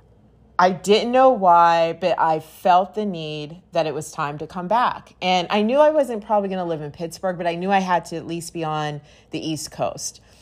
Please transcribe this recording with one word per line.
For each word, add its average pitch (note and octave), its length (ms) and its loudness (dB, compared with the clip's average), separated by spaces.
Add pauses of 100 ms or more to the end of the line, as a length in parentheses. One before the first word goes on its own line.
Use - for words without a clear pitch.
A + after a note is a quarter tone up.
(580)
I F#3 140 4
didn't G#3 400 0
know C4 180 6
why, E3+ 720 4
but F3 180 0
I D#3+ 220 2
felt F#3 540 2
the G#3+ 120 -4
need D#3 560 -8 (100)
that E3 140 0
it D3 80 -4
was D3+ 180 -10
time D3 260 -6
to D#3+ 80 -12
come F3+ 220 -10
back. A3 540 -2
And F3+ 280 0
I G#3 120 0
knew A#3+ 160 0
I D4+ 120 6
wasn't A#3+ 360 -2
probably G3+ 220 0
gonna F#3 180 -6
live D#3+ 160 -6
in D3 80 -10
Pittsburgh, F3 480 -8
but F3 80 -4
I E3+ 80 -2
knew F3+ 160 -4
I G3 80 4
had F3+ 280 0
to E3+ 100 -10
at C#3 100 -10
least E3+ 260 -10
be E3+ 100 -8
on D3+ 380 -4 (300)
the D#3 80 -6
East D#3 320 -8
Coast. - 500 -8 (220)